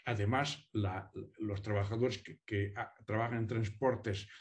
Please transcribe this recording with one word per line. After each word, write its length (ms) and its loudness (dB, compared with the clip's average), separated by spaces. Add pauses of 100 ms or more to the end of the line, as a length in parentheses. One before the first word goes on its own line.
Además, 680 2
la, 380 0 (280)
los 240 -4
trabajadores 560 2
que, 260 -16
que, 320 0
ah, 160 -4 (140)
trabajan 320 2
en 80 0
transportes 840 0 (120)